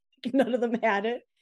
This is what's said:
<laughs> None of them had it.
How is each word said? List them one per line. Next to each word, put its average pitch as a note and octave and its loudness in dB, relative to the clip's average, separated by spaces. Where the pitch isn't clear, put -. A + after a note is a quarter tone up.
<laughs> B3 -6
None B3+ 2
of A3 0
them A#3 -2
had G#3 0
it. A#3+ -4